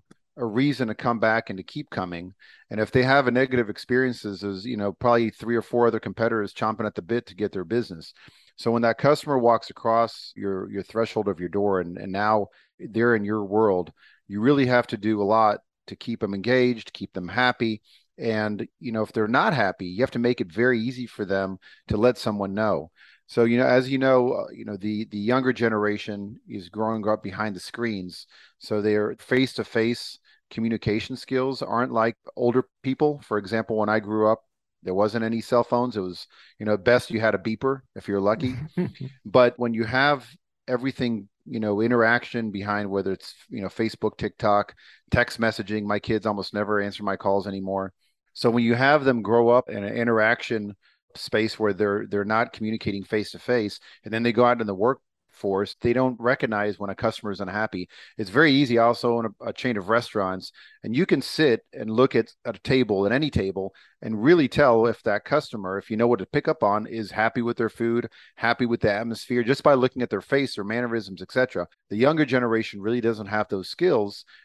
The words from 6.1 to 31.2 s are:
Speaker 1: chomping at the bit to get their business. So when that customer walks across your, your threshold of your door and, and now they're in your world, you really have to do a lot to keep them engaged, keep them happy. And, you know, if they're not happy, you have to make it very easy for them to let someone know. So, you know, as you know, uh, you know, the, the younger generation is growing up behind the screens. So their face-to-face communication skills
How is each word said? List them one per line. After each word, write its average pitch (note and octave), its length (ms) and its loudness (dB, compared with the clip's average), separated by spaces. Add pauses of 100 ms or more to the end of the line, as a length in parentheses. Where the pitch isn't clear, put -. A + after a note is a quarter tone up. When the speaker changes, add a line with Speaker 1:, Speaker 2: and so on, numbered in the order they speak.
Speaker 1:
chomping G#2+ 340 -2
at - 80 -6
the G2 60 -6
bit A2+ 260 -4
to - 80 -20
get G2+ 160 -4
their F#2 140 -8
business. F#2 480 -6 (440)
So A#2 140 -2
when A#2 100 2
that A#2 160 2
customer C#3+ 400 2
walks A#2 320 2
across - 640 -2
your, G2 360 -6
your G2 120 -6
threshold A2 440 -2
of F2 120 -2
your F2 100 -6
door G2+ 300 0
and, F2 180 -6
and F#2+ 140 -10
now G#2 360 2 (320)
they're A2+ 360 2
in G#2 80 -2
your G#2 220 -2
world, G2 460 2 (360)
you G2+ 140 -6
really C#3 240 4
have B2 220 4
to A2+ 100 -6
do G#2 240 0
a - 20 2
lot G#2+ 360 4 (280)
to - 80 -14
keep - 260 -8
them G2+ 120 -4
engaged, A#2+ 600 0
keep - 200 -14
them F2+ 140 -8
happy. A2+ 540 0 (360)
And, G#2+ 500 -2 (120)
you B2 120 -10
know, A2 120 -2
if - 80 -6
they're G#2+ 160 0
not D#3+ 260 2
happy, G2 320 0
you F2+ 160 -4
have C3+ 100 2
to B2 80 -4
make B2 220 2
it F2+ 100 -6
very A#2 280 2
easy B2 260 -6
for G#2+ 200 -8
them F#2+ 320 -2 (320)
to A2+ 80 0
let A#2+ 200 4
someone G2+ 360 -4
know. F#2+ 360 -2 (420)
So, A#2 140 4
you A#2 120 4
know, B2+ 80 4
as B2+ 240 4
you C3+ 80 0
know, C3 360 4
uh, - 180 -6
you A2 140 -16
know, G#2 100 -8
the, G#2+ 300 -4
the G#2 120 -10
younger B2+ 360 2
generation G#2 840 -2 (120)
is F2+ 180 -12
growing A2 400 -4
up G#2+ 160 0
behind G2+ 320 -6
the F2+ 60 -12
screens. G2+ 640 -8 (320)
So G#2+ 220 -4
their G#2+ 380 0
face-to-face A#2+ 1000 -2 (300)
communication A2+ 640 -2
skills C3 460 -4